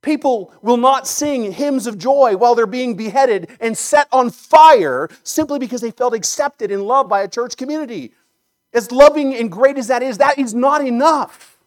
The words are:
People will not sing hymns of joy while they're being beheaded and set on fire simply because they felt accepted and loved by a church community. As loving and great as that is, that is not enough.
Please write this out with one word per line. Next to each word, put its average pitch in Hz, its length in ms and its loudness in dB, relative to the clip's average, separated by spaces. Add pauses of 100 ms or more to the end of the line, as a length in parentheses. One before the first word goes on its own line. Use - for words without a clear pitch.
People 262 600 -4
will 240 140 2
not 262 320 0
sing 262 420 -4
hymns 262 380 -4
of 220 100 -10
joy 254 380 2
while 240 180 4
they're 233 140 0
being 247 260 -6
beheaded 214 560 -2 (100)
and 226 160 -4
set 294 360 0
on 247 180 2
fire 196 800 4 (140)
simply 285 340 -4
because 247 220 -6
they 233 100 -6
felt 247 240 -4
accepted 226 560 -6
and 202 140 -4
loved 247 260 0
by 196 120 0
a 202 60 -6
church 240 280 -8
community. 254 560 -8 (600)
As 233 200 -4
loving 285 420 4
and 226 160 -6
great 262 260 0
as 240 120 -8
that 247 120 0
is, 254 180 -6
that 277 200 2
is 240 160 -4
not 277 320 0
enough. 262 800 -2